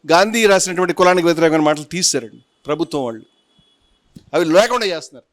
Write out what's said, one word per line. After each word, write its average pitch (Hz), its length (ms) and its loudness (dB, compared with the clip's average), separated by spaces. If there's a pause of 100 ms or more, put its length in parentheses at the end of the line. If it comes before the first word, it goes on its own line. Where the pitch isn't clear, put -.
(100)
గాంధీ 214 300 2 (100)
రాసినటువంటి 180 480 0
కులానికి 180 300 4
వ్యతిరేకమైన 160 400 2
మాటలు 151 260 -2
తీశారండి 139 440 -4 (280)
ప్రభుత్వం 151 400 -6
వాళ్ళు. 113 180 -10 (1080)
అవి 170 100 2 (120)
లేకుండా 233 360 2
చేస్తున్నారు. 147 400 -14